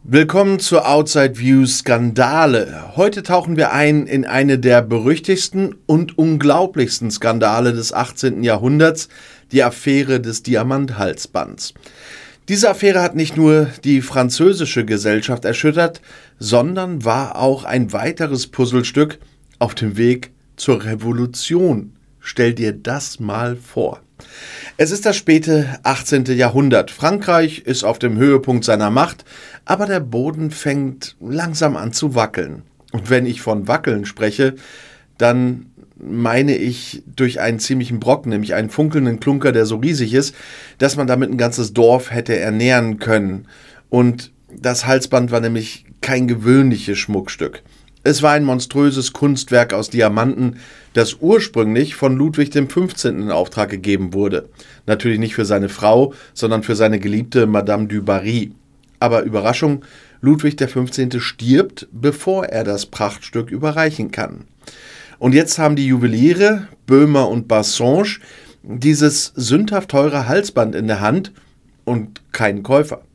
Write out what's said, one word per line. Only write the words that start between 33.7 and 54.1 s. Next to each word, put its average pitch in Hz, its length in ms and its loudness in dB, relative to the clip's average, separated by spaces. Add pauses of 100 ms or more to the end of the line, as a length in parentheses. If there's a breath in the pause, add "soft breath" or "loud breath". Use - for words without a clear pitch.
spreche, 110 500 -2 (640 loud breath)
dann 123 480 0 (300)
meine 117 600 0
ich - 500 -6
durch 127 340 -2
einen 113 200 -2
ziemlichen 123 400 -4
Brocken, 127 300 0
nämlich 104 240 -4
einen 107 160 -2
funkelnden 151 500 0
Klunker, 139 320 0
der 113 120 4
so 110 120 -2
riesig 123 360 -2
ist, 131 220 0 (440 loud breath)
dass 143 180 0
man 143 100 -2
damit 127 240 0
ein 123 80 -4
ganzes 117 340 -2
Dorf 117 380 4
hätte 117 260 -4
ernähren 110 600 0
können. 104 480 -2 (440 soft breath)
Und 123 420 0 (240)
das 123 300 -4
Halsband 131 440 0
war 120 100 0
nämlich 113 440 -6 (160)
kein 127 260 -2
gewöhnliches 120 720 2
Schmuckstück. - 640 -6 (440 soft breath)
Es 151 160 2
war 151 100 6
ein 147 120 2
monströses 135 720 0
Kunstwerk 131 580 2
aus 104 160 -4
Diamanten, 117 680 0 (340 loud breath)
das 113 280 0
ursprünglich 151 720 2
von 131 220 0
Ludwig 147 340 0
dem 143 180 0
Fünfzehnten 135 540 -4
in 104 80 -6
Auftrag 92 400 -2
gegeben 95 420 -2